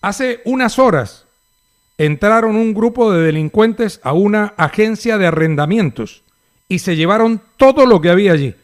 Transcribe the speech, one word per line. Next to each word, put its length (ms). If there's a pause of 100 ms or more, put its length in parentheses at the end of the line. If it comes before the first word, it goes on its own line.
Hace 420
unas 340
horas 460 (720)
entraron 600
un 180
grupo 360
de 120
delincuentes 800
a 100
una 460
agencia 580
de 100
arrendamientos 960 (460)
y 120
se 160
llevaron 440 (160)
todo 300
lo 160
que 80
había 220
allí 320